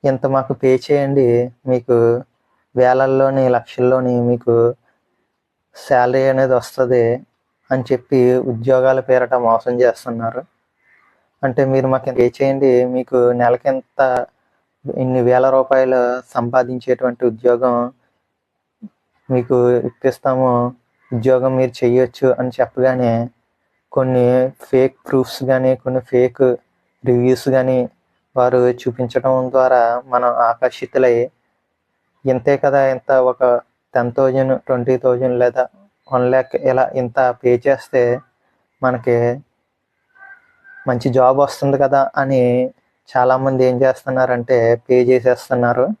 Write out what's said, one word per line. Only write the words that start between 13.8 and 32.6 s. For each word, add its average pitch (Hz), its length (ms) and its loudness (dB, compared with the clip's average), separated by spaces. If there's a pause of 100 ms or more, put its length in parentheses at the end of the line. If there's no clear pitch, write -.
ఇన్ని 127 380 -2
వేల 127 260 2
రూపాయలు 131 520 2 (280)
సంపాదించేటువంటి 123 1000 -4
ఉద్యోగం 120 480 0 (1500)
మీకు 127 280 0 (280)
ఇప్పిస్తాము, 131 680 -2 (600)
ఉద్యోగం 127 440 0
మీరు 131 200 0
చెయ్యొచ్చు" 127 580 0
అని 127 180 -4
చెప్పగానే 127 640 -2 (800)
కొన్ని 127 320 0 (360)
ఫేక్ 131 420 0
ప్రూఫ్స్ - 420 -4
కానీ 131 320 0
కొన్ని 127 240 -6
ఫేక్ 123 420 0 (640)
రివ్యూస్ 123 440 0
కానీ 131 300 0 (580)
వారు 127 240 2 (140)
చూపించడం 127 600 -4 (160)
ద్వారా 127 300 2 (260)
మనం 123 240 -2 (120)
ఆకర్షితులై 123 720 0 (1120)
ఇంతే 131 320 0
కదా, 139 320 0